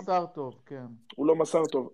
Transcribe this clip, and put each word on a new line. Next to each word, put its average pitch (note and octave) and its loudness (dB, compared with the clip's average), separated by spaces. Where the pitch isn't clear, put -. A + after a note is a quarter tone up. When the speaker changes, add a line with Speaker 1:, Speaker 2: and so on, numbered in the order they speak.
Speaker 1:
מסר F#3 0
טוב, C3+ -10
כן. C3+ -12
Speaker 2:
הוא C#3+ 0
לא D#3+ 8
מסר D#3+ 2
טוב, B2+ -2